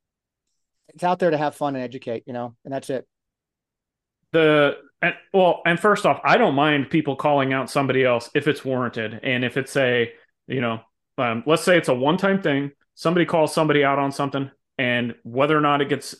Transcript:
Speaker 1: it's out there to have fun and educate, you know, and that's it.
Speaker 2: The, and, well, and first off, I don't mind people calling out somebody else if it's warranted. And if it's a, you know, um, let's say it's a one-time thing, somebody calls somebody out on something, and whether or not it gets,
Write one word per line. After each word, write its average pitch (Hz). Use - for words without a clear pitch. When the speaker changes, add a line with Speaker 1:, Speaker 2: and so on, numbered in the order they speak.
Speaker 1:
it's 156
out 180
there 175
to 147
have 147
fun 143
and 127
educate, 120
you 135
know, 120
and 135
that's 135
it. 131
Speaker 2:
The, 151
and, 170
well, 180
and 170
first 208
off, 143
I 156
don't 190
mind 143
people 147
calling 139
out 135
somebody 131
else 120
if 147
it's 139
warranted. 117
And 127
if 120
it's 135
a, 123
you 127
know, 117
um, 117
let's 160
say 180
it's 156
a 135
one-time 185
thing, 143
somebody 170
calls 156
somebody 147
out 139
on 139
something, 139
and 120
whether 135
or 151
not 143
it 139
gets, -